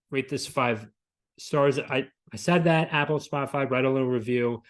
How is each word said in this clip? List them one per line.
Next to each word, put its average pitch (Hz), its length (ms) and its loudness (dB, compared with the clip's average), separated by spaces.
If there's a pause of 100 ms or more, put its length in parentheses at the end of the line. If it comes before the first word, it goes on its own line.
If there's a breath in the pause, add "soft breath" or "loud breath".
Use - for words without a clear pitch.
(120)
Rate 135 180 -4
this 139 160 -4
five 117 420 -2 (520)
stars. 143 400 2
I, 135 280 -4 (240)
I 107 60 -12
said 170 280 2
that. 160 260 4
Apple, 147 280 0
Spotify, 139 500 -4
write 127 160 2
a 131 40 4
little 131 180 2
review. 120 640 0